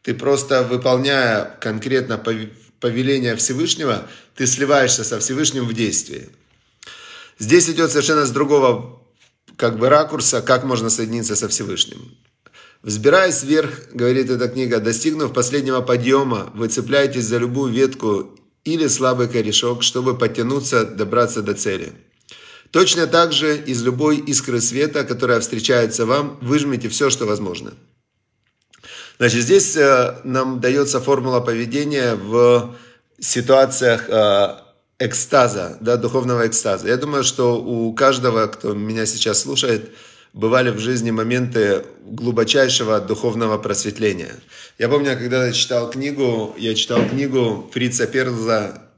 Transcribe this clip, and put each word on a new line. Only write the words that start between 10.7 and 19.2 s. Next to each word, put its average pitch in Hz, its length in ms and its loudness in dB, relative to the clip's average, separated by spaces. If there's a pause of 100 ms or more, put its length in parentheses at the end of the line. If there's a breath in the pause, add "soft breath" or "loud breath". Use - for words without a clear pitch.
соединиться 110 440 -4
со 101 140 -2
Всевышним. - 680 -6 (680 soft breath)
«Взбираясь 143 600 2
вверх, — 147 280 0 (240)
говорит 123 340 0
эта 123 180 0
книга, — 123 340 -2
достигнув 135 520 -2
последнего 131 480 0
подъема, 123 760 0
вы 113 140 -4
цепляетесь 127 560 0
за 120 140 -2
любую 123 340 -2
ветку 117 680 0 (260)
или 160 240 0
слабый 123 380 0